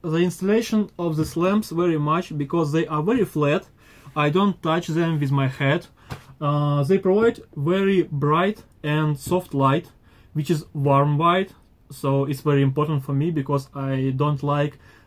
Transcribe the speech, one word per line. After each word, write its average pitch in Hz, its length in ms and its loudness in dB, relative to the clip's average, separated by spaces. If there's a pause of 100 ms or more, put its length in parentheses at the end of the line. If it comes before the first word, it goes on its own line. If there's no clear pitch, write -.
the 165 160 -2
installation 202 800 0
of 170 180 -2
these 156 200 -4
lamps 190 340 0
very 165 280 0
much 156 380 -2
because 143 360 -2
they 165 140 0
are 151 160 -4
very 220 220 0
flat. 147 420 0 (500)
I 151 140 2
don't 190 320 2
touch 165 260 -2
them 165 320 0
with 139 100 -2
my 139 180 2
head. 143 380 -2 (540)
Uh, 147 440 0
they 185 140 2
provide 196 420 2 (160)
very 185 540 2
bright 156 520 0 (200)
and 151 360 0
soft 180 360 -4
light, 139 340 2 (440)
which 151 180 -4
is 156 220 0
warm 143 460 2
white, 180 340 2 (380)
so 139 340 -2
it's 135 180 -6
very 143 200 2
important 143 420 0
for 143 80 -6
me 143 180 0
because 143 440 -2
I 135 400 -2
don't 147 280 0
like 143 360 -2 (280)